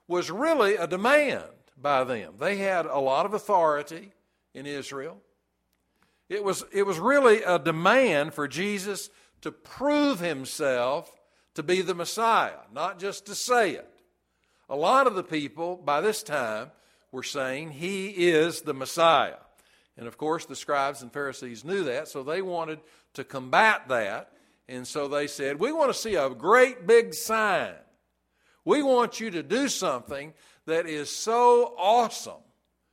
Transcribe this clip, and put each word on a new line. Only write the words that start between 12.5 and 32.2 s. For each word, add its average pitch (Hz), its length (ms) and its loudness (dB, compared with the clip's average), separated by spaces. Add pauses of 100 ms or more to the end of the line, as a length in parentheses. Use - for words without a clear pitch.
not 170 260 -6
just 185 300 -10
to 202 80 -12
say 226 400 2
it. 73 120 -14 (840)
A 131 60 -6
lot 226 300 4
of 226 100 2
the 180 80 -4
people 156 520 -6
by 147 260 -2
this 208 220 -2
time 120 480 -4 (400)
were 127 120 -10
saying, 139 480 -6
"He 190 380 -6
is 170 520 2
the 151 120 -6
Messiah." 131 680 2 (580)
And 117 100 -14
of 113 100 -16
course, 156 280 -4
the 135 100 -14
scribes 139 460 -2
and 120 100 -16
Pharisees 131 520 -10
knew 190 200 -4
that, 143 240 -4
so 139 160 -10
they 160 180 -4
wanted 165 380 -6 (340)
to 135 100 -10
combat 151 680 2
that. 117 420 -2 (360)
And 127 200 -12
so 143 200 -6
they 143 200 -2
said, 143 320 -6
"We 240 120 0
want 302 220 2
to - 60 -6
see 220 160 -4
a 139 140 2
great 196 580 4
big 226 260 6
sign. 185 640 -2 (880)
We 247 180 4
want 247 380 2
you 220 120 -8
to 160 120 -6
do 233 240 0
something 147 680 -6 (320)
that 165 200 0
is 151 240 -6
so 240 680 4
awesome 202 680 0 (500)